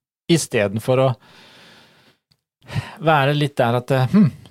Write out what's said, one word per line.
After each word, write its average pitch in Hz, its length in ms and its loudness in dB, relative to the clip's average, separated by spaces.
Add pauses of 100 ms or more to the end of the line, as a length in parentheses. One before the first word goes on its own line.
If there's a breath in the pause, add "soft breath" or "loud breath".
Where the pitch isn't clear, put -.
(300)
I 170 80 4
stedet 104 460 -2
for 131 160 0
å 131 100 2 (1900 loud breath)
være 147 360 2
litt 147 220 -4
der 120 220 0
at, 123 120 -6
eh, 131 160 0
«Hm, 185 240 4 (200)